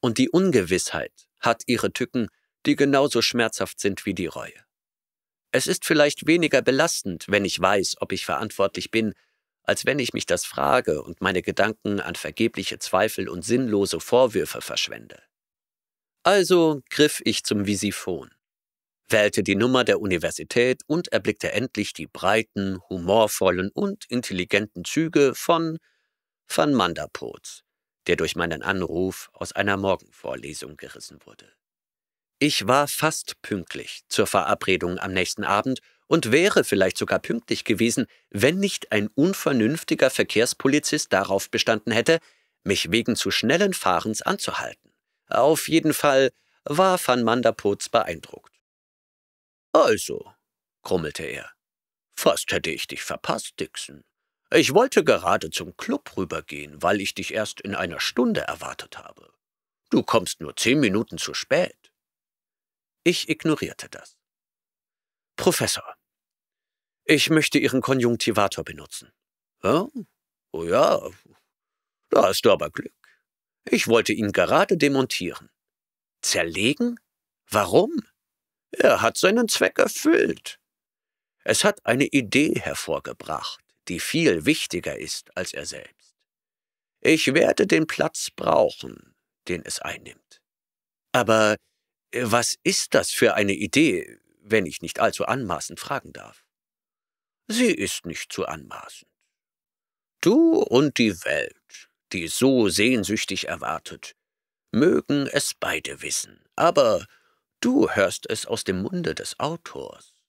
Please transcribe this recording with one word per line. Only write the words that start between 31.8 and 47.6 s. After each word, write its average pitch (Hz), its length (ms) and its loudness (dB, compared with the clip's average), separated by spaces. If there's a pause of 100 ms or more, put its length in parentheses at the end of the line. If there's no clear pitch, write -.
Ich 135 260 0
war 139 220 4
fast - 520 -4
pünktlich - 680 -8
zur 104 180 2
Verabredung 92 720 0
am 98 140 -8
nächsten 92 320 -2
Abend 110 340 0 (300)
und 147 240 2
wäre 170 320 4
vielleicht 95 340 2
sogar 98 220 0
pünktlich - 420 -6
gewesen, 113 440 0 (240)
wenn 131 280 2
nicht - 320 -4
ein 107 240 0
unvernünftiger 143 960 2
Verkehrspolizist - 1040 0
darauf 95 400 0
bestanden 113 400 0
hätte, 120 260 4 (460)
mich 92 260 0
wegen 113 240 2
zu 95 160 -4
schnellen 175 440 2
Fahrens 98 480 0
anzuhalten. - 720 -6 (360)
Auf 147 400 2
jeden 156 240 2
Fall 135 380 2 (340)
war 185 400 2
Van 123 200 2
Manderpootz 113 640 0